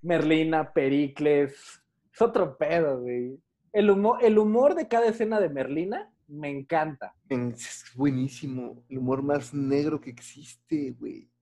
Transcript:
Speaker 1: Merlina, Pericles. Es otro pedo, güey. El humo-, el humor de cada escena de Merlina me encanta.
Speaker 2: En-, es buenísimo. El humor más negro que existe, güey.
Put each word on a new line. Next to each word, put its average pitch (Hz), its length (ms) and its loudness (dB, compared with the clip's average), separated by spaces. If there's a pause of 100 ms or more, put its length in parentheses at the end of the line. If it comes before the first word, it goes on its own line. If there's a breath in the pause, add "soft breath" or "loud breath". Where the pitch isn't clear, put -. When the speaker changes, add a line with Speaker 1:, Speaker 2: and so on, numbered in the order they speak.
Speaker 1:
Merlina, 160 680 2
Pericles. 143 1080 0 (300)
Es - 100 0
otro 202 360 0
pedo, 151 420 0
güey. 123 400 -6 (320)
El 208 180 4
humo-, 208 300 4
el 220 180 6
humor 226 360 4
de 330 140 -4
cada 233 180 2
escena 220 340 0
de 180 80 2
Merlina 156 640 -4 (160)
me 147 220 -10
encanta. 143 640 -4 (140)
Speaker 2:
En-, 123 240 -2
es - 320 -16 (100)
buenísimo. 131 960 -4
El 131 100 -10
humor 131 240 -2
más 143 320 -2
negro 143 460 0
que 131 100 -16
existe, 143 840 -10
güey. - 380 -14 (120)